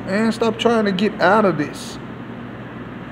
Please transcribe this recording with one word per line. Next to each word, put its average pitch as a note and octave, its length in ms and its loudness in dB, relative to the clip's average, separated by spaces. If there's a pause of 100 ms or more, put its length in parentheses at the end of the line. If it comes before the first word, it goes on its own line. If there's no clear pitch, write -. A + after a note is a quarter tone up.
man, G#3+ 260 2
stop A3 260 0
trying A3+ 260 4
to G3+ 80 2
get G3+ 280 0
out G3+ 240 6
of E3+ 120 4
this. - 420 -6 (1120)